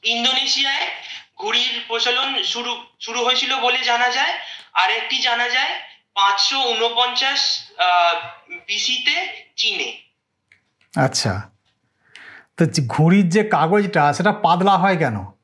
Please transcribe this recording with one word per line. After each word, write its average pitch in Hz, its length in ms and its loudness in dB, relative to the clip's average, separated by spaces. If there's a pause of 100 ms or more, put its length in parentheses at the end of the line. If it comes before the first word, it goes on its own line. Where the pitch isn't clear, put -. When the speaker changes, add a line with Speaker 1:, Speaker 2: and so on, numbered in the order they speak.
Speaker 1:
ইন্দোনেশিয়ায় 262 840 -2 (480)
ঘুড়ির 240 520 -2
প্রচলন 247 560 -2
শুরু, 240 400 -6 (160)
শুরু 233 260 -4
হয়েছিল 262 340 0
বলে 247 240 0
জানা 240 260 2
যায়। 320 240 -2 (400)
আর 190 180 2
একটি 226 280 -4
জানা 240 300 0
যায় 254 300 -2 (340)
পাঁচশো 196 480 2
ঊনপঞ্চাশ, 247 1160 0
আহ, 170 500 2 (400)
বিসিতে 262 760 -4 (100)
চীনে। 170 460 -4 (920)
Speaker 2:
আচ্ছা, 104 540 -2 (1080)
তো 170 80 4
যে 160 220 0
ঘুড়ির 170 420 4
যে 208 140 2
কাগজটা, 170 680 2
সেটা 180 180 2
পাতলা 185 460 4
হয় 185 200 4
কেন? 110 280 -2 (180)